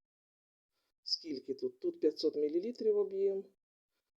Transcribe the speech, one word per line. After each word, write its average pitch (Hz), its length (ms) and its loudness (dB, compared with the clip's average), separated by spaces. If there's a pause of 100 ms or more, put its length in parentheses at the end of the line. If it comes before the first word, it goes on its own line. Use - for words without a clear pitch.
(1040)
скільки 135 500 -8
тут? 127 260 -6
Тут 170 200 -4
п'ятсот 151 360 2
мілілітрів 202 640 0
об'єм. 196 460 0 (760)